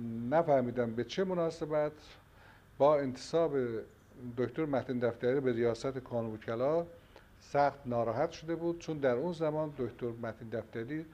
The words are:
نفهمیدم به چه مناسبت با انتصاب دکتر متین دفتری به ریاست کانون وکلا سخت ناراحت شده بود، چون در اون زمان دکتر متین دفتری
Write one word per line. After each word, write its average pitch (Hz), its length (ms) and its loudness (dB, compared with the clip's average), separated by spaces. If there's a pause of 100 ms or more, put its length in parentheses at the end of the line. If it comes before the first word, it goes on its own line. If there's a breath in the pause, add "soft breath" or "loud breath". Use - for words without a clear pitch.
(300)
نفهمیدم 127 640 2
به 120 100 0
چه 185 200 -2
مناسبت 160 680 0 (840 loud breath)
با 151 200 8
انتصاب 143 580 0 (800)
دکتر 123 280 0
متین 131 340 0
دفتری 120 420 2
به 127 120 2
ریاست 120 460 0
کانون 113 360 -4
وکلا 131 520 0 (540 loud breath)
سخت 143 460 2
ناراحت 120 440 0
شده 165 240 -6
بود، 170 240 -4
چون 160 200 -6
در 135 160 4
اون 156 180 -2
زمان 156 460 -2
دکتر 120 320 -4 (120)
متین 113 260 -8
دفتری 117 640 -6